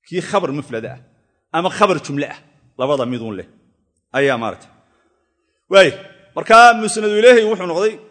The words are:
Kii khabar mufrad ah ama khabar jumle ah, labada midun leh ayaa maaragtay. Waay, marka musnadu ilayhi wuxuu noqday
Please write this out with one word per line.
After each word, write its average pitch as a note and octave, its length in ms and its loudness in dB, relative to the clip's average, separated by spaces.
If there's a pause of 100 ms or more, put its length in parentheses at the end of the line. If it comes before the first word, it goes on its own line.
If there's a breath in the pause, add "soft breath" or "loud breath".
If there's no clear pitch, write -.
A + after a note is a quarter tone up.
Kii F3 140 -8
khabar F3+ 300 -4
mufrad A#2+ 340 -10
ah C3 120 -16 (560)
ama F3 160 -4
khabar F#3+ 340 0
jumle C#3+ 260 -8
ah, - 100 -20 (400)
labada C3 260 -2
midun A#2 300 -10
leh F2+ 120 -14 (640)
ayaa C3+ 240 0
maaragtay. G#2+ 320 -10 (1000)
Waay, F#3+ 180 6 (440)
marka A3 240 2 (160)
musnadu G#3+ 440 -4
ilayhi A#3 280 6
wuxuu G3 200 -4
noqday F#3+ 280 -4 (180)